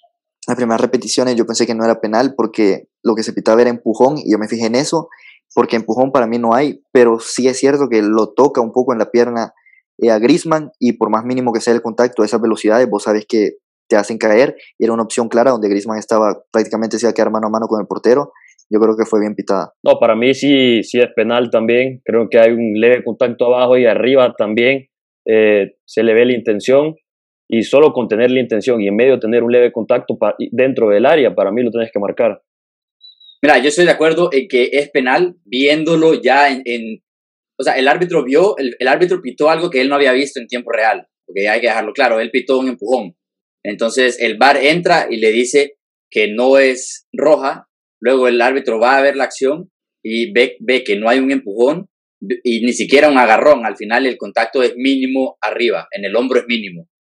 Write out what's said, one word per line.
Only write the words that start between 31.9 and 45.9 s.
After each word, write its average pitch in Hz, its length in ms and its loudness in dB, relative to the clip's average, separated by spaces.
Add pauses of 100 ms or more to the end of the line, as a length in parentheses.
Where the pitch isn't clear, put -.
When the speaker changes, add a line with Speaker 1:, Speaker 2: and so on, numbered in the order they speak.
Speaker 2:
que 104 60 -4
marcar. 101 420 -2 (1040)
Speaker 3:
Mira, 143 160 4
yo 131 100 0
estoy 175 160 2
de 170 60 2
acuerdo 165 420 0
en 131 160 -2
que 127 240 0
es 143 180 -2
penal 147 440 0 (100)
viéndolo 151 720 0
ya 135 360 2
en, 131 140 -6
en, 113 380 -8 (580)
o 135 40 -4
sea, - 100 0
el 131 140 0
árbitro 170 360 0
vio, 165 320 2
el, 131 220 -6
el 127 100 -2
árbitro 175 320 0
pitó 147 300 -2
algo 165 180 -2
que 131 140 0
él 135 80 0
no 143 60 0
había 139 160 2
visto 135 280 -2
en 113 60 -16
tiempo 120 260 -10
real, 107 360 -2 (180)
porque 98 200 -6
hay 110 140 0
que 120 60 -2
dejarlo 107 260 -2
claro, 120 280 0
él 117 100 -6
pitó 131 280 -2
un 131 100 -2
empujón. 113 480 -6 (480)
Entonces 113 540 -4
el 113 200 -4
var 135 180 2
entra 165 540 0
y 113 80 -6
le 110 120 2
dice 127 440 0 (360)